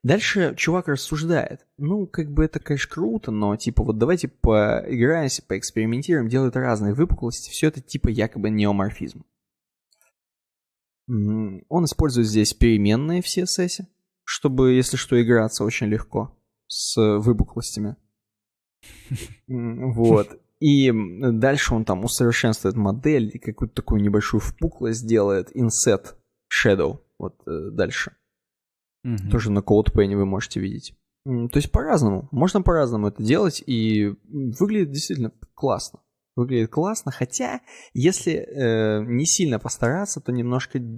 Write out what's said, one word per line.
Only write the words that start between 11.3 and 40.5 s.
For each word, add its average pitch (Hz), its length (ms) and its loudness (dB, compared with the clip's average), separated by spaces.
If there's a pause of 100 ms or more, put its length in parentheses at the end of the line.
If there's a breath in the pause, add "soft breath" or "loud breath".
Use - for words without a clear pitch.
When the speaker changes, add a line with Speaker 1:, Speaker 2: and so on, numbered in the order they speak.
Speaker 1:
он 170 160 2
использует 127 420 2
здесь 107 280 2
переменные 117 680 4
в - 60 -6
C 185 140 -2
S - 160 -4
S, 180 220 -2 (440)
чтобы, 131 480 2
если 127 240 2
что, 123 240 2
играться 113 440 2
очень 110 240 -2
легко 107 480 -4 (300)
с - 300 -6 (220)
выпуклостями. 107 800 -2 (1120)
Speaker 2:
<laughs> - 380 -12
Speaker 1:
М, 120 440 -6
вот. 113 460 4 (220)
И, 143 280 6
м, 110 520 0
дальше 135 340 2
он 110 100 0
там 95 200 -2
усовершенствует 117 720 0
модель, 113 580 0
и 120 40 -12
какую-то - 360 -8
такую 107 280 0
небольшую 104 380 2
впуклость 120 680 -6
делает, 101 500 2
inset 117 580 0 (380)
shadow, 95 460 2 (200)
вот, - 180 -10 (100)
э, 80 240 -8
дальше. - 420 -4 (920)
Speaker 2:
Мгм. 101 260 -4
Speaker 1:
Тоже 117 220 0
на 101 80 2
CodePen 101 560 4
вы 98 100 2
можете - 340 -4
видеть. 98 320 -8 (340)
М, 120 220 -4
то 143 100 0
есть 147 120 -2
по-разному. 151 640 0
Можно 180 300 2
по-разному 127 460 2
это 101 140 -6
делать, 156 440 2
и, 110 400 2
м, 101 100 -4 (420)
выглядит 202 320 2
действительно 139 420 -6 (220)
классно. - 460 -4 (360)
Выглядит 123 340 0
классно, 180 420 -4
хотя, - 480 -6 (320 loud breath)
если, 165 420 0
э, 110 720 0
не 120 220 -2
сильно 139 320 0
постараться, 151 640 -4
то 123 120 -6
немножко 123 480 -2 (180)